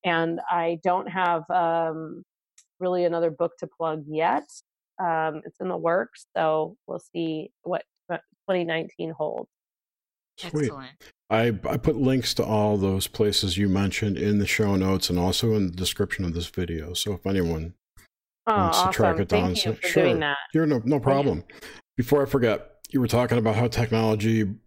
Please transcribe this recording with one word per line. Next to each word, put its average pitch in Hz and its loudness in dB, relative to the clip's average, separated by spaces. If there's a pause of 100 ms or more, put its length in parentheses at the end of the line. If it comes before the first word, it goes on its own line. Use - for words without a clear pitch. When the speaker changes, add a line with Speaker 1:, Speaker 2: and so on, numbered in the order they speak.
Speaker 1:
And 165 0 (100)
I 170 0
don't 185 0
have, 175 -2
um, 165 -2 (560)
really 180 0
another 170 2
book 170 -2
to 170 -10
plug 160 -6
yet. 156 0 (580)
Um, 160 -2
it's - -16
in 185 -4
the 180 -4
works, 170 -2 (100)
so 160 0 (100)
we'll - -8 (140)
see 160 -6 (120)
what, 175 -4 (240)
what 170 -8 (260)
twenty 180 0
nineteen 165 -6
holds. - -6 (920)
Speaker 2:
Sweet. 151 -4
Speaker 3:
Excellent. 131 -6 (400)
Speaker 2:
I, 113 2 (220)
I - -2
put 127 0
links 131 0
to - 0
all 107 2
those 95 0
places 101 0
you 101 4
mentioned 95 0
in 104 2
the 101 2
show 101 2
notes 95 0
and 87 2
also 95 2
in 101 2
the 85 -4
description 92 -4
of 85 -4
this 85 -4
video. 85 -6
So 104 -4
if - -8
anyone 85 0 (720)
Speaker 1:
Oh, 220 2
Speaker 2:
wants 180 2
to 185 2
track - 2
Speaker 1:
awesome. - 0
Speaker 2:
it - -2
down, - 2 (120)
Speaker 1:
Thank - -2
you - -2
Speaker 2:
so - -2
Speaker 1:
for - -6
Speaker 2:
sure. 185 2
Speaker 1:
doing 170 2
that. 143 -2 (180)
Speaker 2:
You're 160 4
no, 139 2
no 143 2
Speaker 1:
Yeah. 135 0
Speaker 2:
problem. 135 2 (520)
Before 143 4
I 135 2
forget, 120 0 (140)
you 139 2
were 120 2
talking 120 2
about 110 2
how 120 2
technology 113 2 (120)